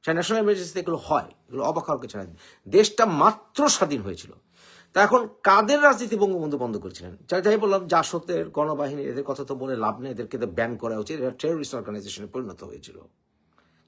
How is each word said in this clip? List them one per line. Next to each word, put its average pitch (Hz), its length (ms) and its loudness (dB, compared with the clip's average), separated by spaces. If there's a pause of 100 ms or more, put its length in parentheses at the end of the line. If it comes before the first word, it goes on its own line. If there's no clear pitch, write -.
(120)
ন্যাশনাল 175 300 0
ইমার্জেন্সিতে 190 380 0
এগুলো 170 160 -2
হয়, 143 340 -2 (180)
এগুলো 127 160 -6
অবাক - 200 -2
হওয়ার 143 160 -2
কিছু 110 180 -12
নাই। 95 80 -8 (420)
দেশটা 214 380 6
মাত্র 208 600 2
স্বাধীন 147 340 0
হয়েছিল। 92 300 -10 (600)
তা 190 100 4
এখন 220 260 4 (140)
কাদের 214 400 6
রাজনীতি 233 340 4
বঙ্গবন্ধু 175 420 0
বন্ধ 117 200 -4
করেছিলেন? 90 380 -14 (120)
যা-, 180 120 0
যাই 208 160 4
বললাম, 196 300 2
জাসদের, 165 640 0
গণবাহিনী, 147 520 -2
এদের 139 220 -6
কথা 139 200 -6
তো 139 100 -8
বলে 131 220 -6
লাভ 110 240 -2
নেই, 131 120 -10
এদেরকে 113 260 -10
তো 117 80 -2
ব্যান 113 300 -4
করা 110 220 -6
উচিত, 143 220 -8
এরা 127 100 -2
টেররিস্ট 151 440 -4
অর্গানাইজেশনে 104 520 -10
পরিণত 107 380 -12
হয়েছিল। - 360 -18 (880)